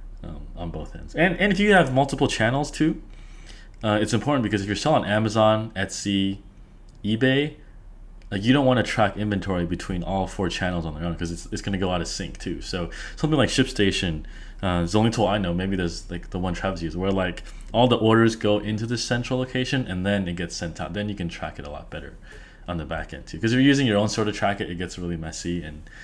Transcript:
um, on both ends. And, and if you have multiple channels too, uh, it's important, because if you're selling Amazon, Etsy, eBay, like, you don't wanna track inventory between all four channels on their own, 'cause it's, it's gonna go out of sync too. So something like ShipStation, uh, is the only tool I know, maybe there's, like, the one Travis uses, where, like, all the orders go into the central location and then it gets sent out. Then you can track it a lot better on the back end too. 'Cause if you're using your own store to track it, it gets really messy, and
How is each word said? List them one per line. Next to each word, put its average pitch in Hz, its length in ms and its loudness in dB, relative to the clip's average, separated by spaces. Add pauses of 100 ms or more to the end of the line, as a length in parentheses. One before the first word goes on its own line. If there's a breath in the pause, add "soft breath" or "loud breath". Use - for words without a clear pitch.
(240 soft breath)
um, 80 180 -12 (140)
on 87 140 -8
both - 260 -10
ends. - 200 -14
And, 170 220 2
and 202 140 4
if 185 80 2
you 208 140 6
have 156 180 6
multiple 135 360 2
channels 127 420 2
too, - 320 0 (840 loud breath)
uh, 107 160 4
it's 107 140 2
important, 123 300 2
because 104 180 2
if 98 60 -4
you're 104 80 0
selling 143 300 2
Amazon, 110 680 4
Etsy, 98 640 0 (640)
eBay, 131 520 2 (720 soft breath)
like, 101 140 -4
you 123 100 6
don't 139 140 6
wanna 123 160 6
track 101 340 2
inventory 98 480 0
between 87 380 -4
all 92 240 0
four 92 220 -2
channels 87 360 -2
on 78 80 -6
their 76 100 -6
own, 85 120 -2
'cause 82 160 -4
it's, - 200 -10
it's 98 120 -6
gonna 98 160 -2
go 92 100 0
out 90 100 0
of 82 80 -4
sync - 300 -8
too. 82 240 -6
So 87 300 -6 (240 loud breath)
something 156 240 2
like 170 100 4
ShipStation, 92 760 2 (360 loud breath)
uh, 90 220 2
is 85 80 -2
the 107 80 4
only 113 100 4
tool 110 160 2
I 98 120 2
know, 90 160 -2
maybe 92 240 -2
there's, 87 340 -4
like, 87 200 -10
the 98 60 -6
one 90 160 -2
Travis 87 280 -4
uses, 82 160 -6
where, 98 140 0
like, 92 320 -2 (280 loud breath)
all 120 160 6
the 117 80 6
orders 113 400 6
go 104 240 2
into 107 260 -2
the 117 120 -2
central 123 420 -2
location 127 480 -2
and 92 180 -4
then 101 220 2
it 87 80 -4
gets 85 180 -6
sent 85 280 -8
out. 80 120 -6
Then 104 140 -4
you 104 80 -4
can 85 140 -4
track - 300 -8
it 73 60 -12
a 73 40 -10
lot 73 200 -12
better - 260 -12 (520 loud breath)
on 87 100 -4
the 78 60 -4
back 78 300 -6
end 73 120 -14
too. 85 140 -12
'Cause 113 140 2
if - 20 4
you're 127 60 6
using 139 260 6
your 104 100 4
own 107 120 4
store 110 160 0
to 104 80 0
track 101 260 0
it, 82 100 -4
it 87 80 -6
gets 90 220 -8
really 87 160 -4
messy, 82 480 -6
and 78 200 -12 (200 loud breath)